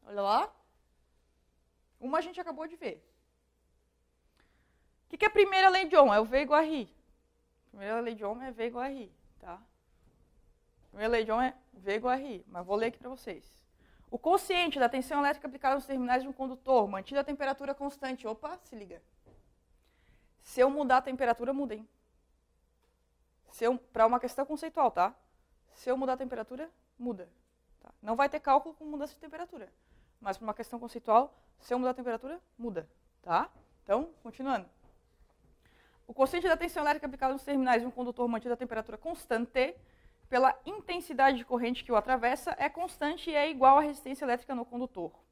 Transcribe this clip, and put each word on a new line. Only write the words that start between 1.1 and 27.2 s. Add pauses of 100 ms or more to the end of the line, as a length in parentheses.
Uma
a
gente
acabou
de
ver. (2000)
O
que
que
é
a
primeira
lei
de
ohm?
É
o
V
igual
a
R. (720)
A
primeira
lei
de
ohm
é
V
igual
a
R, (260)
tá?
A
primeira
lei
de
ohm
é (200)
V
igual
a
R,
mas
vou
ler
aqui
pra
vocês. (480)
O
quociente
da
tensão
elétrica
aplicada
nos
terminais
de
um
condutor,
mantida
a
temperatura
constante.
Opa,
se
liga. (1400)
Se
eu
mudar
a
temperatura,
muda,
hein? (1600)
Se
eu,
pra
uma
questão
conceitual,
tá? (600)
Se
eu
mudar
a
temperatura, (280)
muda. (500)